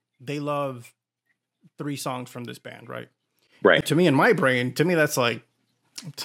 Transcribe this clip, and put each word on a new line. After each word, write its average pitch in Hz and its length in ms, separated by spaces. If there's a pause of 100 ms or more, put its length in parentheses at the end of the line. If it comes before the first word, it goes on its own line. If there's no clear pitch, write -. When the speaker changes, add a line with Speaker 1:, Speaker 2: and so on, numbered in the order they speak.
(200)
Speaker 1:
they 143 200
love 143 540 (840)
three 143 180
songs 127 340
from 123 140
this 123 140
band, 120 300
right? 120 200 (540)
Speaker 2:
Right. 90 160
Speaker 1:
And - 80
to - 100
me, 180 100
in 143 80
my 185 180
brain, 127 420
to 151 100
me, 180 100
that's 151 220
like, 117 260 (840)